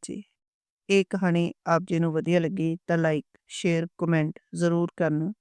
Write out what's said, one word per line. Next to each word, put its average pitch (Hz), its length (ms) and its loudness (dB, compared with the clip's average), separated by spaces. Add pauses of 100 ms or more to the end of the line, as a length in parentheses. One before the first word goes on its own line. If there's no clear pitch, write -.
ਜੀ। - 200 -12 (680)
ਇਹ 196 220 4
ਕਹਾਣੀ 170 420 0 (140)
ਆਪ 165 220 2
ਜੀ 175 100 0
ਨੂੰ 165 140 2
ਵਧੀਆ 165 280 2
ਲੱਗੀ 165 360 -2 (100)
ਤਾਂ 170 120 0
ਲਾਈਕ, 156 260 0 (240)
ਸ਼ੇਅਰ, 165 380 -2 (120)
ਕੁਮੈਂਟ 165 400 0 (160)
ਜ਼ਰੂਰ 170 420 0
ਕਰਨਾ 160 440 -2